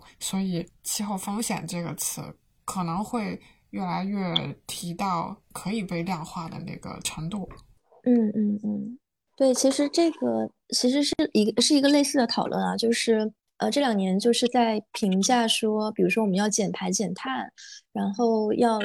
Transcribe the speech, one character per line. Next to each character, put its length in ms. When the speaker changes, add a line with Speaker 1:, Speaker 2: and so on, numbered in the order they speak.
Speaker 1:
所 180
以 300
气 200
候 140
风 260
险 240
这 160
个 120
词 280
可 180
能 180
会 380
越 120
来 200
越 540
提 280
到 420
可 180
以 120
被 200
量 220
化 240
的 120
那 160
个 280
程 240
度。 180
Speaker 2:
嗯， 300
嗯， 300
嗯。 340
对， 160
其 180
实 200
这 220
个 380
其 180
实 140
是 120
一 180
个， 80
是 140
一 80
个 80
类 120
似 140
的 100
讨 200
论 120
啊， 200
就 120
是， 400
呃， 120
这 80
两 160
年 240
就 140
是 160
在 340
评 260
价 260
说， 460
比 100
如 60
说 160
我 20
们 80
要 140
减 240
排 180
减 220
碳， 400
然 220
后 400
要 300